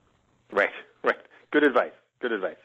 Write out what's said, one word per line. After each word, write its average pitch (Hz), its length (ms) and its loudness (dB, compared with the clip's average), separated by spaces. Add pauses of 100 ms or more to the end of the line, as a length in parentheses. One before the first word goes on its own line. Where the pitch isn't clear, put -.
(520)
Right, 98 180 0 (320)
right. 120 160 0 (320)
Good 147 140 4
advice. 117 260 4 (300)
Good 123 100 -4
advice. 92 240 -4 (100)